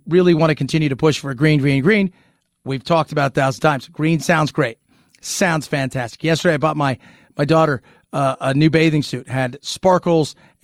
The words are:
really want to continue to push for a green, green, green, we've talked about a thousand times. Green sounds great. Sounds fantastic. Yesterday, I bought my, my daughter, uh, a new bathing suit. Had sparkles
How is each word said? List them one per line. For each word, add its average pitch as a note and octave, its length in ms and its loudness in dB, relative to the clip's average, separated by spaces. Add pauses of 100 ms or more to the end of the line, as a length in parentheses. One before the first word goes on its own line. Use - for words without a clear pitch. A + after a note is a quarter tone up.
really F3+ 260 4
want D#3+ 180 2
to D3 40 0
continue D3+ 340 -2
to C3+ 60 -4
push D3+ 240 0
for C#3 120 -10
a C3 40 -8
green, D3+ 240 2
green, C#3 240 0
green, G3 300 2 (500)
we've C3+ 200 -8
talked D#3+ 280 0
about C#3+ 200 -2
a - 20 -20
thousand C3+ 280 -2
times. C#3+ 280 0
Green D#3 300 -2
sounds D#3 320 0
great. B2+ 260 -4 (440)
Sounds E3 460 -2
fantastic. C3 560 -6
Yesterday, D#3+ 300 0
I D3 40 0
bought D3+ 200 -2
my, C#3 200 -2 (400)
my D3 80 0
daughter, D#3 360 2 (320)
uh, C3+ 260 -2
a C3+ 140 -2
new D3+ 160 4
bathing D#3 340 2
suit. - 240 -10
Had B2+ 340 -4
sparkles E3+ 760 0 (280)